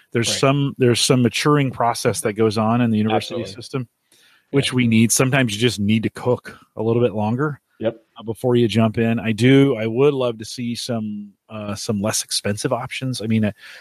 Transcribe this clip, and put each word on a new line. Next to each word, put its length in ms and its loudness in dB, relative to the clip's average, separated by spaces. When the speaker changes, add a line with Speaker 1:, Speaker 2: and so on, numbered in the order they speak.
Speaker 1:
There's 160 -2
Speaker 2:
Right. 100 -4
Speaker 1:
some, 400 2
there's 220 2
some 220 2
maturing 480 2
process 520 -2
that 120 -2
goes 240 2
on 220 2
in 100 2
the 80 2
university 420 -2
Speaker 2:
Absolutely. 220 -12
Speaker 1:
system, 260 -8
Speaker 2:
Yeah. 40 -20
Speaker 1:
which 220 0
we 160 2
need. 240 6
Sometimes 400 2
you 80 -6
just 200 0
need 240 2
to 60 0
cook 460 -4
a 60 -6
little 200 2
bit 120 2
longer 460 -2
Speaker 2:
Yep. 240 -4
Speaker 1:
uh, 60 -16
before 320 0
you 100 4
jump 320 2
in. 220 0
I 120 -4
do. 440 4
I 100 -4
would 280 2
love 240 -2
to 60 -12
see 300 -8
some, 580 -8
uh, 280 -10
some 260 -4
less 220 -2
expensive 480 -4
options. 500 -6
I 60 -8
mean, 160 2
uh, 80 0